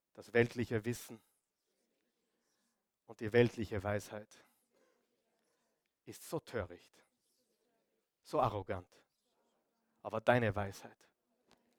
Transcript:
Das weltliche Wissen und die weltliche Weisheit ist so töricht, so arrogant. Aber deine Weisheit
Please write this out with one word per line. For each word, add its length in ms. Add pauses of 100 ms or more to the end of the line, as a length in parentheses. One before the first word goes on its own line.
(120)
Das 220
weltliche 500
Wissen 340 (1900)
und 140
die 120
weltliche 500
Weisheit 640 (1600)
ist 240
so 120
töricht, 640 (1200)
so 160
arrogant. 640 (1000)
Aber 180
deine 340
Weisheit 540 (720)